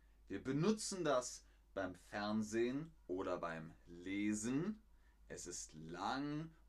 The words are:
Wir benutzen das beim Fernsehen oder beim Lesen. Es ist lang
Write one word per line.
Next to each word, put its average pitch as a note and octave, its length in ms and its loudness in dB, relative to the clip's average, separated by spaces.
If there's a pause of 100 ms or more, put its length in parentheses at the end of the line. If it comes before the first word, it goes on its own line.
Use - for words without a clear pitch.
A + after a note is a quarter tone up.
(260)
Wir F#2+ 160 -4
benutzen F3 640 2
das - 400 2 (280)
beim F#2 220 -2
Fernsehen A2 960 0 (140)
oder F#2 320 0
beim E2 340 -4 (140)
Lesen. G#2 960 0 (460)
Es E2+ 180 -10
ist - 280 -8
lang B2+ 760 -4 (180)